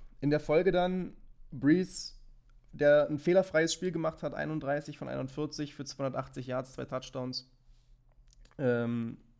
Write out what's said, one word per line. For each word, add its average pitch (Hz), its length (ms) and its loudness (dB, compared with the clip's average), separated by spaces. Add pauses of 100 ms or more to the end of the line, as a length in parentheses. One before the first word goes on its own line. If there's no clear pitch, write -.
(200)
in 139 80 0
der 147 120 4
Folge 175 300 4
dann 180 460 0 (340)
Brees, 160 600 2 (600)
der 147 360 6
ein 151 100 -2
fehlerfreies 175 540 4
Spiel 180 180 -2
gemacht 160 320 -2
hat, 147 120 -6
einunddreißig 151 640 -4
von 139 100 -10
einundvierzig 151 680 -6
für 139 100 -12
zweihundertachtzig 131 640 -6
Yards, 127 280 -4
zwei 131 100 -6
Touchdowns. 127 680 -8 (1080)
Ähm, 117 580 -2 (240)